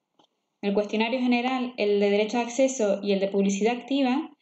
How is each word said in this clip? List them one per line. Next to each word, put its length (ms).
el 100
cuestionario 460
general, 580
el 220
de 100
derecho 280
de 60
acceso 600
y 80
el 80
de 80
publicidad 500
activa 540